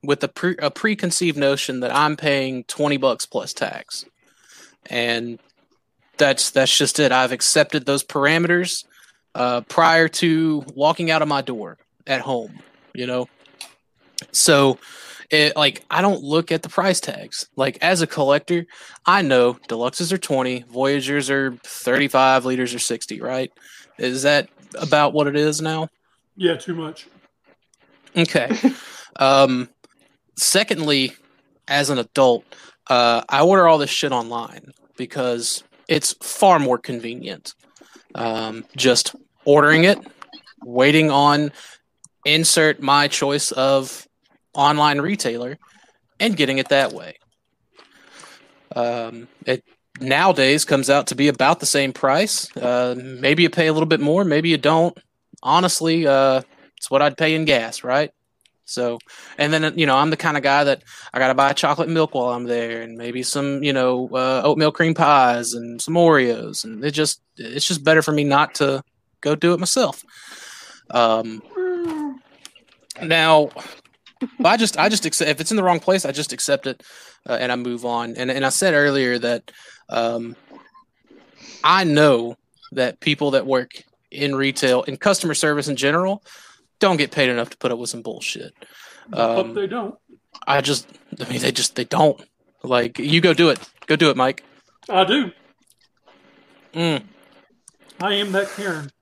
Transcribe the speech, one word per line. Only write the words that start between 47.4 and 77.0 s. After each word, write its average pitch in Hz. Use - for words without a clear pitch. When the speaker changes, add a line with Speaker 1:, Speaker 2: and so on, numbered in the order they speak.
Speaker 1:
Um, 117
it 127
nowadays 139
comes 135
out 143
to -
be 139
about 143
the -
same 139
price. 147
Uh, 123
maybe 131
you 165
pay 170
a 160
little 160
bit 156
more, 156
maybe 156
you 156
don't. 165
Honestly, 165
uh, 135
it's -
what 135
I'd 147
pay 156
in 160
gas, 120
right? 135
So, 120
and 147
then, 156
you 156
know, 135
I'm 151
the 156
kind 151
of 139
guy 139
that 139
I -
gotta 131
buy 135
chocolate 147
milk 160
while 123
I'm 120
there, 117
and 117
maybe 120
some, 139
you 143
know, 127
uh, 131
oatmeal 151
cream 160
pies 127
and 117
some 160
Oreos, 123
and 113
it 151
just, 147
it's 120
just 156
better 160
for 156
me 147
not 143
to 139
go 147
do 170
it 170
myself. 190
Um, 113
now, 160
I 196
just, 220
I 165
just 214
accept, 156
if 151
it's 160
in 220
the 196
wrong 175
place, 185
I 139
just 147
accept 135
it, 131